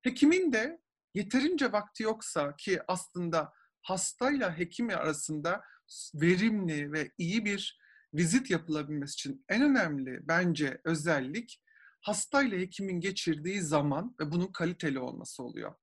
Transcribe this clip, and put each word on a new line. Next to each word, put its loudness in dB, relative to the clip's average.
Hekimin 4
de -2
yeterince 2
vakti -2
yoksa -2
ki -2
aslında -2
hastayla 0
hekim -4
arasında -2
verimli 2
ve -4
iyi 0
bir -4
vizit 2
yapılabilmesi -2
için -10
en 2
önemli 2
bence 2
özellik -2
hastayla 0
hekimin -4
geçirdiği -2
zaman 0
ve -4
bunun 0
kaliteli -2
olması -10
oluyor. -10